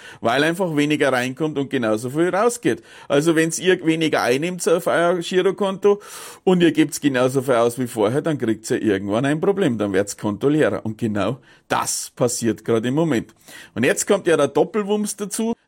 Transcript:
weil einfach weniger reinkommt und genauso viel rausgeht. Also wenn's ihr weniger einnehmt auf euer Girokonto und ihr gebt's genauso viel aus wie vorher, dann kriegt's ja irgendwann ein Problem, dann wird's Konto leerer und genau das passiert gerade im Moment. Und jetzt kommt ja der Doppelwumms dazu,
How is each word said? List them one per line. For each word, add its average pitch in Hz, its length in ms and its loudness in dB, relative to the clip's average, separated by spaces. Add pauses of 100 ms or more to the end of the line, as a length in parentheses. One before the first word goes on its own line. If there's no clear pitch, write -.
(200)
weil 120 220 0
einfach 170 340 -2
weniger 147 360 0
reinkommt 131 440 -4
und 139 140 -4
genauso 117 400 -2
viel 165 200 0
rausgeht. 185 520 0 (240)
Also 156 300 2
wenn's 160 240 0
ihr 180 260 -2
weniger 160 360 0
einnehmt 160 460 0
auf 175 200 0
euer 170 320 2
Girokonto 190 840 0 (400)
und 185 200 4
ihr 165 100 6
gebt's 156 280 0
genauso 131 420 2
viel 127 120 2
aus 120 240 2
wie 127 80 -2
vorher, 117 360 0
dann 151 160 -2
kriegt's 110 320 -4
ja 123 60 2
irgendwann 101 480 0
ein 151 160 -2
Problem, 185 380 0
dann 101 140 -2
wird's 98 240 0
Konto 104 320 -2
leerer 135 360 2
und 107 140 -8
genau 107 400 -2 (300)
das - 460 -4
passiert 117 520 -2
gerade 113 220 0
im 131 60 -2
Moment. 147 400 -2 (400)
Und 113 100 -2
jetzt 180 220 0
kommt 196 200 0
ja 165 100 4
der 143 120 2
Doppelwumms 208 680 -2
dazu, 220 380 -6 (140)